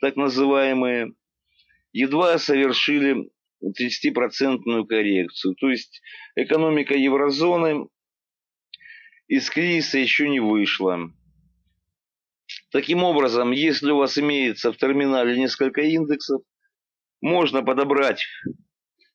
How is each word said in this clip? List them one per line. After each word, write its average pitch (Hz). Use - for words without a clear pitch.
так 139
называемые, 131
едва 156
совершили 139
тридцатипроцентную 120
коррекцию. 98
То 139
есть -
экономика 151
еврозоны 143
из 131
кризиса 165
ещё 143
не 139
вышла. 95
Таким 151
образом, 127
если 143
у 147
вас 135
имеется 135
в -
терминале 131
несколько 131
индексов, 151
можно 156
подобрать 139